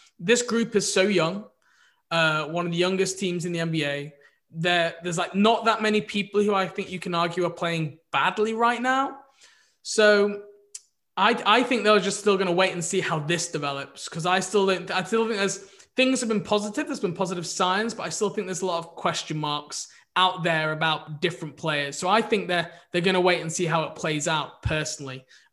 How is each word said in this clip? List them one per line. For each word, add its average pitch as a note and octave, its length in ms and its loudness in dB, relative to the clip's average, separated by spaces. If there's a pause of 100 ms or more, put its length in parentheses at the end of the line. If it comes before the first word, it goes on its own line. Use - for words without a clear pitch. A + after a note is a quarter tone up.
(200)
this A#3 220 2
group A#3 340 0
is G3 180 0
so F#3+ 100 4
young, F#3+ 420 0 (680)
uh, D#3+ 360 2
one E3+ 180 -2
of F3 80 -4
the E3+ 40 -2
youngest F#3 420 0
teams F3 260 -2
in F3 80 -4
the E3+ 80 -2
N E3 100 -2
B D#3 140 0
A. C#3+ 280 -6 (380)
There, E3+ 500 0
there's, E3+ 160 -4
like, F3 160 -2
not G#3+ 300 4
that G#3+ 180 2
many G#3+ 200 2
people G#3 420 0
who G#3 100 2
I F#3+ 140 2
think F3+ 240 -8
you F3+ 80 -6
can F3+ 160 -4
argue E3+ 300 0
are E3+ 40 0
playing E3 500 -4 (120)
badly F#3+ 420 0
right A#3 280 2
now. C4 380 0 (600)
So G#3 640 4 (720)
I, G#3+ 300 4
I A3+ 180 6
think A#3+ 220 -2
they're G#3+ 140 6
just F#3+ 200 -2
still G3+ 160 2
gonna F#3 160 0
wait F3+ 220 2
and F3 100 -6
see F#3 160 -2
how E3 200 -2
this E3 300 -2
develops, C#3+ 600 -6
'cause E3 160 -8
I F#3 160 2
still G3 240 0
don't, F3+ 260 0
I F#3 120 0
still A3+ 220 0
think A3 140 -2
there's, G3 200 -2 (360)
things C4 240 4
have B3 80 -2
been G#3+ 160 0
positive. G#3 440 -2
There's C#4+ 120 -6
been F3+ 140 -2
positive F3 340 -4
signs, G#3 460 0
but - 100 -8
I E3+ 60 -6
still G3 200 -2
think G3 180 -6
there's E3+ 140 -6
a F#3 40 -2
lot F3 140 -2
of E3 160 -12
question D#3+ 420 -4
marks D3+ 500 -6 (280)
out F3+ 280 4
there D#3 300 0
about D#3 480 -4
different E3 360 -4
players. D3 400 -4
So F3+ 100 -4
I G#3 140 4
think G#3+ 260 -2
they're, E3+ 240 -2 (200)
they're F3 100 0
gonna F#3 180 4
wait F3+ 220 4
and D#3+ 100 -6
see E3+ 140 -2
how D#3+ 200 0
it - 100 -10
plays D#3 320 -4
out D#3 340 -4
personally. D3 640 -6 (280)